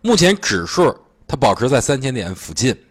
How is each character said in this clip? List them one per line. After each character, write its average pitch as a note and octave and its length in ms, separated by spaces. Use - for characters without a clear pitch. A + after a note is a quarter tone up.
目 A3+ 140
前 F3+ 260
指 F2 240
数 E3+ 280
它 D#3 120
保 A2 180
持 B2 140
在 C3 100
三 C3+ 220
千 C3+ 120
点 F#2+ 220
附 - 180
近 A#2+ 240